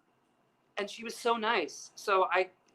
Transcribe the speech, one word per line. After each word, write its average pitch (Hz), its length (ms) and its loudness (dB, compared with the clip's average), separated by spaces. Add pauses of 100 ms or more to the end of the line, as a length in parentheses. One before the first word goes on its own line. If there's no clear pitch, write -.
(760)
and 202 120 -4
she 226 160 -14
was 226 120 -8
so 233 200 2
nice. 214 580 -2
So 190 380 4
I, 185 160 2 (260)